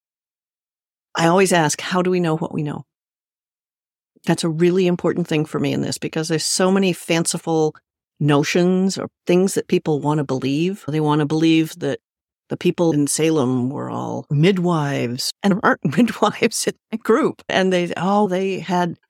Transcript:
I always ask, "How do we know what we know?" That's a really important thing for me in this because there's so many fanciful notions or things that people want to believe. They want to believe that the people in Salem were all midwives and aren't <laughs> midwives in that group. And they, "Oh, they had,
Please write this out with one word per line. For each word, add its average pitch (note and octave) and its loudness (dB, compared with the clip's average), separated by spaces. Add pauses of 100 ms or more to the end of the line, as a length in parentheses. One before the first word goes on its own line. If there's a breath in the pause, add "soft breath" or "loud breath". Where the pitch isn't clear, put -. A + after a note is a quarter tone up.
(1160)
I E3 2
always F#3 4
ask, D#3 2
"How F#3 -2
do F3+ 0
we F3+ 2
know D#3+ 0
what D#3+ -6
we D#3+ -4
know?" D3 -8 (1400)
That's E3 0
a E3+ 0
really F3 2
important F3 0
thing D3+ 0
for D3+ -4
me C#3 -2
in C3+ -2
this D3 -6
because D#3+ -6
there's D#3 -2
so F#3 0
many G3 2
fanciful E3 -2 (440)
notions F3 2
or - -6 (200)
things F3+ 4
that - -4
people D#3+ 0
want D3+ 0
to D3+ 0
believe. C#3 -4
They D#3 -2
want D3+ 2
to D3 0
believe D#3+ 2
that C#3 -6 (480)
the - -6
people E3+ 0
in D3 2
Salem C3 0
were B2 -8
all A#2+ -8
midwives D3 0 (100)
and G3 0
aren't - 0
<laughs> C#3 -4
midwives - 0
in G3+ -2 (160)
that A3 -8
group. A3+ 0
And F#3+ 2
they, F3 0
"Oh, G3+ 2
they F#3 -2
had, F3 -2 (100)